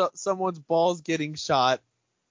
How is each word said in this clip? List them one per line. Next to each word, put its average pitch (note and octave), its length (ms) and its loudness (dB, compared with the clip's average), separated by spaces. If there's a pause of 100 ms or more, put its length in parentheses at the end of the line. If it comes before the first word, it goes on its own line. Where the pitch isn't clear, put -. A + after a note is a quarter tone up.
(140)
someone's F#3 460 -4
balls E3 400 2
getting D3+ 340 -4
shot C3 460 2 (500)